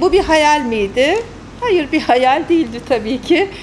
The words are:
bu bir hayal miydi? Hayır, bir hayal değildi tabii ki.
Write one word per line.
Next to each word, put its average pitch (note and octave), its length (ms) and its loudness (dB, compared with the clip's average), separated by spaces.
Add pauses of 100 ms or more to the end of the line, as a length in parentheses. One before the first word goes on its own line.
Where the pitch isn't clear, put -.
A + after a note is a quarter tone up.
bu E4+ 120 2
bir F#4 120 4
hayal D4+ 360 2
miydi? B3 640 0 (380)
Hayır, F4 320 0
bir D#4+ 80 0
hayal B3+ 480 2
değildi A#3+ 400 0
tabii B3 340 -2
ki. F4 260 2 (140)